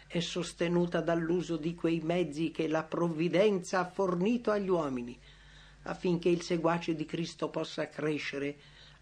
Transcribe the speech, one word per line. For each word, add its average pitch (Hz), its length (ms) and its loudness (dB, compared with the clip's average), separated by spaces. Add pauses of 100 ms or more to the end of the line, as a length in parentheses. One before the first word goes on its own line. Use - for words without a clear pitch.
è 170 140 -2
sostenuta 175 800 0
dall'uso 165 560 0
di 165 180 -2
quei 165 240 0
mezzi 160 520 0
che 156 180 -2
la 156 140 2
provvidenza 175 960 2
ha 175 100 -2
fornito 196 600 2
agli 202 180 0
uomini, 131 500 0 (640)
affinché 175 440 0
il 175 140 4
seguace 165 520 0
di 151 100 -4
Cristo 165 440 -4
possa 156 400 -4
crescere 143 640 -4 (460)